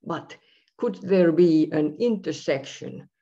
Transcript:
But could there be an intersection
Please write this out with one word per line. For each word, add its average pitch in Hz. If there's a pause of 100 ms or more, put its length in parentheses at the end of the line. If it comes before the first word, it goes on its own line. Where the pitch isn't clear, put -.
But - (420)
could 240
there 180
be 156
an 151
intersection 151 (140)